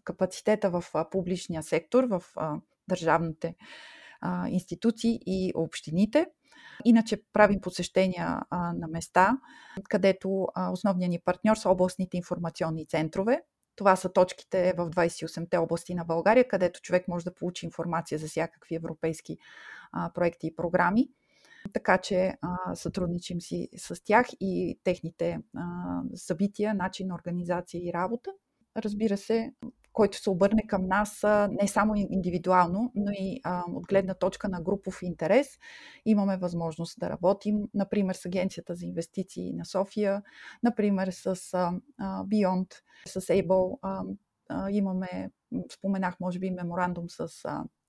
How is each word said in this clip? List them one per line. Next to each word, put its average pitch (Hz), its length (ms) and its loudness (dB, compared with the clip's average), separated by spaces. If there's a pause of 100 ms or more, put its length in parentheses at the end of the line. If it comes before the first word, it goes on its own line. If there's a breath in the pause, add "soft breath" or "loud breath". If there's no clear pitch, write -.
капацитета 196 640 0
в, 175 240 -2
а, 160 160 -2
публичния 180 540 -4
сектор, - 400 2
в, 196 200 -2 (120)
а, 156 200 -4 (320)
държавните, 165 680 0 (640 loud breath)
а, 180 280 -2
институции 226 760 0
и 185 300 0
общините. 196 720 2 (580 loud breath)
Иначе 226 380 6 (100)
правим 202 280 6
посещения, 175 880 0
а, 175 240 -4
на 170 140 -6
места, 185 500 2 (520 loud breath)
където, 190 640 2
а, 185 160 -2
основният 180 380 0
ни 170 100 -2
партньор 214 360 2
са 202 140 2
областните 185 480 2
информационни 165 680 -4
центрове. 190 540 0 (340)
Това 190 200 6
са 185 180 -2
точките 185 640 2
в 170 120 -2
двайсет 175 320 0
и 160 40 -6
осемте 170 320 -4
области 170 380 -2
на 170 100 -4
България, 196 420 4
където 180 340 0
човек 180 260 0
може 175 180 -4
да 175 100 -8
получи 175 300 -6
информация 165 540 -4
за 156 80 -8
всякакви - 480 -6
европейски, 165 640 -6 (540 loud breath)
а, 170 220 -6
проекти 170 340 0
и 160 80 -8
програми. 180 540 2 (640 soft breath)
Така 208 240 4
че, 185 440 0
а, 180 340 -4
сътрудничим 175 640 -4
си - 360 -6
с - 260 -12
тях 220 240 4 (120)
и 180 440 -2
техните, 170 560 -2 (160)
а, 170 80 -8 (520)
събития, 202 580 -2
начин 190 340 -4
на 180 80 -6
организация 175 760 -4
и 170 40 -4
работа. 226 380 -4 (460)
Разбира 208 400 0
се, 226 360 -2 (400)
който 202 240 2
се - 120 -4
обърне 202 380 4
към 185 200 -2
нас, 208 360 0
а, 208 260 4 (120)
не 202 60 4
само 214 260 2
ин-, 202 180 0
индивидуално, 180 840 2
но 202 160 0
и, 196 320 -4
а, 180 200 -2 (100)
от 175 140 -10
гледна 190 260 2
точка 190 360 -2
на 180 120 -4
групов 190 400 -4
интерес, 180 460 2 (580 loud breath)
имаме 196 320 4
възможност 165 640 -4
да 170 100 -4
работим, 202 640 0
например, 196 420 0
с - 100 -12
Агенцията 180 500 -4
за 175 100 -10
инвестиции 175 680 -6
на 170 120 -8
София, 202 580 -2 (400 loud breath)
например, 208 480 2
с, - 420 -6
а, 180 180 0 (260)
а, 190 260 -6
Beyond, 190 500 2 (340 soft breath)
с 190 140 -6
Able, 185 600 2
а, 190 220 -6 (460)
а, 185 220 -4
имаме, 190 600 -2 (200)
м, 180 100 -4 (100)
споменах, 190 480 -4
може 180 200 -4
би, 185 120 -2
меморандум 175 580 -4
с, - 360 -10
а, 147 180 -6 (260)